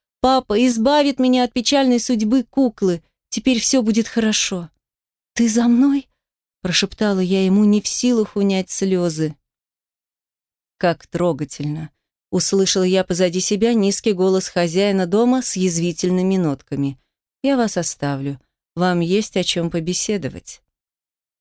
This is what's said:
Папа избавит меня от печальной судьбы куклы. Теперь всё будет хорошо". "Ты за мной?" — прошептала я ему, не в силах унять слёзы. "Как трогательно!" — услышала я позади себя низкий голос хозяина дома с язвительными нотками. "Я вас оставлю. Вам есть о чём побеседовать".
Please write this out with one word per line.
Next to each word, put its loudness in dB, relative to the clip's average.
Папа 2
избавит 2
меня 2
от -4
печальной 2
судьбы 0
куклы. -2
Теперь 0
всё 2
будет 0
хорошо". -4
"Ты 2
за 2
мной?" — 2
прошептала -2
я 0
ему, 4
не 4
в -6
силах 0
унять 0
слёзы. -2
"Как -2
трогательно!" — -4
услышала 2
я 2
позади -2
себя 0
низкий 0
голос 0
хозяина 0
дома 2
с -2
язвительными 0
нотками. -4
"Я 2
вас 0
оставлю. -6
Вам 0
есть -2
о -2
чём -4
побеседовать". -6